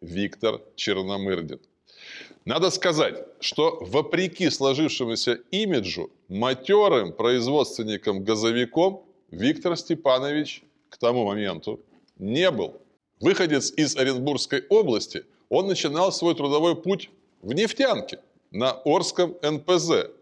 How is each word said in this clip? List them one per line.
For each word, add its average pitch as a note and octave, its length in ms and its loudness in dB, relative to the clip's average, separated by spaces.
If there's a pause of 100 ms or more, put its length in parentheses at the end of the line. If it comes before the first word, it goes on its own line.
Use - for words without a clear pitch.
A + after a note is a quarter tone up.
Виктор G2 600 -4 (140)
Черномырдин. F#2+ 840 -4 (840)
Надо E3 240 0
сказать, D#3 560 0 (140)
что - 420 0
вопреки D#3+ 680 0
сложившемуся C3 880 0 (100)
имиджу, B2 600 -2 (160)
матерым C3 840 2
производственником-газовиком A#2 1900 0 (280)
Виктор C3 440 0
Степанович C#3+ 880 -2 (260)
к - 80 -20
тому A#2+ 280 2
моменту G2+ 540 -4 (400)
не C#3 320 0
был. G#2 240 -4 (440)
Выходец D#3 560 2
из D3 200 0
Оренбургской C3 720 0
области, E3 560 2 (240)
он D#3+ 180 2
начинал F3 440 0
свой E3+ 240 2
трудовой D3 400 2
путь F#3 340 -4 (320)
в G2+ 120 -6
нефтянке A3 640 0 (320)
на B2 200 0 (140)
Орском E3 560 2
Н D3+ 180 0
П F3+ 200 2
З D#3 320 0 (100)